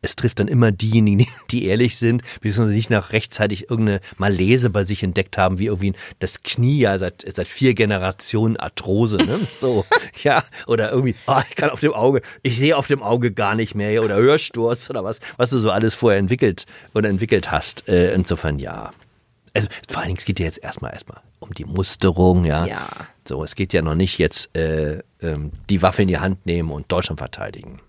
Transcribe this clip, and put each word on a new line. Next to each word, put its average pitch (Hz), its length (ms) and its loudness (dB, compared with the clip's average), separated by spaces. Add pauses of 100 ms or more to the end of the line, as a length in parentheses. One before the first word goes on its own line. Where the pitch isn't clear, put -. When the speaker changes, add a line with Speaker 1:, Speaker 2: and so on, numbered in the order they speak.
Speaker 1:
Es - 140 -4
trifft - 240 0
dann 104 80 2
immer 117 240 4
diejenigen, 107 480 4
die, 120 80 6 (240)
die 120 160 -2
ehrlich 117 320 2
sind, 120 240 2 (180)
beziehungsweise 107 340 0
nicht 110 140 0
nach 104 220 0
rechtzeitig 104 580 -2
irgendeine 107 300 0 (180)
Malaise 101 540 4
bei 101 120 0
sich 101 200 -4
entdeckt 95 340 -2
haben, 92 220 2
wie 104 80 -2
irgendwie 95 260 -2 (240)
das - 240 -6
Knie, 135 380 2
ja, 101 180 4
seit, 90 260 -6 (120)
seit - 120 -4
vier 131 280 2
Generationen 104 840 0
Arthrose, 104 600 -2
ne? 120 240 0 (100)
Speaker 2:
<laughs> - 80 -20
Speaker 1:
So, 120 260 0 (380)
ja, 131 200 2 (220)
oder 113 260 0
irgendwie, 127 220 0 (140)
ah, 135 200 2
ich - 80 -16
kann 147 140 0
auf 127 120 -6
dem 147 120 2
Auge, 123 300 2 (180)
ich 120 160 -2
sehe 147 180 4
auf 139 120 -2
dem 139 160 0
Auge 120 280 2
gar 101 220 0
nicht 110 220 -2
mehr, 107 280 0
oder 104 120 0
Hörsturz 120 760 2
oder 117 140 -6
was, 110 160 -6 (180)
was 120 140 0
du 131 80 2
so 107 100 2
alles 110 240 2
vorher 104 240 4
entwickelt 101 480 0 (300)
oder 107 140 2
entwickelt 98 420 0
hast. - 360 -4
Äh, 90 280 4
insofern 85 420 -2
ja. 58 320 -10 (680)
Also 104 120 -2 (200)
vor - 120 -8
allen - 80 -6
Dingen, 90 100 -6
es - 80 -12
geht 98 140 -4
ja 87 80 -2
jetzt - 160 -10
erstmal, - 300 -12
erstmal - 280 -18 (180)
um - 140 -16
die - 120 -12
Musterung, 90 800 4
ja. 80 220 2
Speaker 2:
Ja. - 220 -8 (400)
Speaker 1:
So, 69 160 -6
es 76 100 -10
geht 95 180 -4
ja 85 120 2
noch 78 100 0
nicht 90 240 0
jetzt, - 400 0
äh, 78 460 -2 (180)
ähm, 76 300 -6 (180)
die 92 140 2
Waffe 92 180 4
in 98 60 4
die 87 100 2
Hand 95 300 -2
nehmen 85 240 -2
und 73 200 -8
Deutschland 80 280 -2
verteidigen. - 680 -12